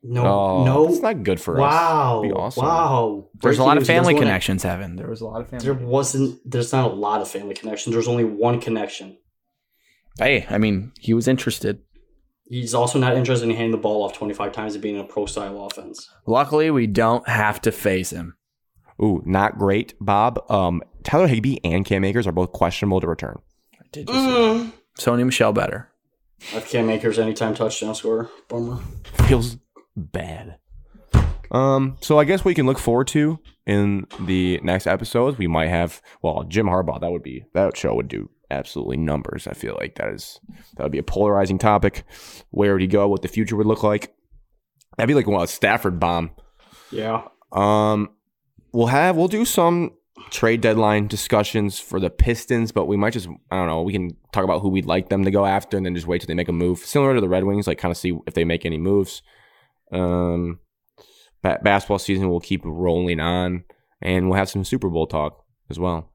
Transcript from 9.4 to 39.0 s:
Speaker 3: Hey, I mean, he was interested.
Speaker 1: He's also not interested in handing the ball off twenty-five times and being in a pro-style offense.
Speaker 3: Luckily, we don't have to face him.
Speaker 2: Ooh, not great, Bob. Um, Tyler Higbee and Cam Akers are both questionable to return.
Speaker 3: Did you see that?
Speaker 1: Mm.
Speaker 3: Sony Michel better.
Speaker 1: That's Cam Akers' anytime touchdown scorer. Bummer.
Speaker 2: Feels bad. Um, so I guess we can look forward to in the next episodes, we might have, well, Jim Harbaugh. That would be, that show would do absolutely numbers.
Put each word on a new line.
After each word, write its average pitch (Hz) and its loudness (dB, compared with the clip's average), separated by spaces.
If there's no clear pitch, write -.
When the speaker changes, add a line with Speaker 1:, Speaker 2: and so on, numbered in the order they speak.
Speaker 3:
Hey, 127 2
I 104 -2
mean, 104 0
he 113 0
was 117 2
interested. 120 -2
Speaker 1:
He's 120 -6
also 120 2
not 127 4
interested 120 0
in 113 2
handing 113 0
the 110 0
ball 107 0
off 98 -4
twenty-five 101 -6
times 107 -8
and 101 -10
being 104 -4
in 101 -6
a 95 -10
pro-style 101 -6
offense. - -14
Speaker 3:
Luckily, 143 2
we 131 4
don't 113 2
have 107 2
to 113 2
face 92 -2
him. 85 -12
Speaker 2:
Ooh, 101 2
not 98 2
great, 101 0
Bob. 104 2
Um, 87 2
Tyler 170 4
Higbee 127 2
and 87 0
Cam 98 0
Akers 98 0
are 90 -2
both 90 0
questionable 92 0
to 85 -4
return. - -6
Speaker 3:
Did 151 -14
you 240 -4
see 262 2
that? 262 2
Speaker 1:
Mm. 226 2
Speaker 3:
Sony 120 2
Michel 113 2
better. - -2
Speaker 1:
That's - -8
Cam 113 0
Akers' 110 0
anytime 110 0
touchdown 110 -4
scorer. 113 -2
Bummer. 117 -6
Speaker 2:
Feels 120 2
bad. 80 -10
Um, 135 2
so 151 4
I 151 6
guess 185 0
we 180 4
can 147 2
look 139 2
forward 120 0
to 156 0
in 101 0
the 90 0
next 92 -2
episodes, 120 0
we 90 -2
might 80 0
have, 85 -2
well, 80 -2
Jim 98 0
Harbaugh. 90 0
That 85 -4
would 87 -6
be, 64 -14
that 95 0
show 57 -2
would 60 -2
do 52 -10
absolutely 67 -6
numbers. 76 -4